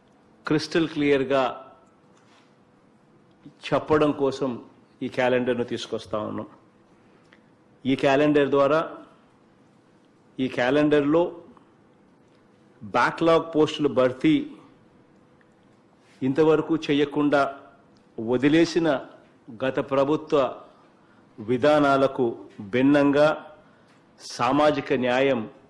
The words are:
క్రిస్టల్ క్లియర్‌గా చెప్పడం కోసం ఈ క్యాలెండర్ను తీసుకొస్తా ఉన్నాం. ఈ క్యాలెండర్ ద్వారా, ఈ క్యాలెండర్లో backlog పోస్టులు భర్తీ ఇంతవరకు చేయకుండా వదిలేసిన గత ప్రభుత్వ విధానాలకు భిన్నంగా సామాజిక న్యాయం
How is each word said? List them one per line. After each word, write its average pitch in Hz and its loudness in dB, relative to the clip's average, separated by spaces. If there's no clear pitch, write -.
క్రిస్టల్ 151 -2
క్లియర్‌గా 139 0
చెప్పడం 151 2
కోసం 135 -2
ఈ 127 -4
క్యాలెండర్ను 123 0
తీసుకొస్తా 110 -8
ఉన్నాం. 107 -8
ఈ 135 0
క్యాలెండర్ 143 2
ద్వారా, 139 2
ఈ 131 -2
క్యాలెండర్లో 147 2
backlog 151 2
పోస్టులు 151 0
భర్తీ 127 2
ఇంతవరకు 156 2
చేయకుండా 147 0
వదిలేసిన 151 0
గత 131 -4
ప్రభుత్వ 143 -2
విధానాలకు 135 2
భిన్నంగా 139 2
సామాజిక 139 0
న్యాయం 127 0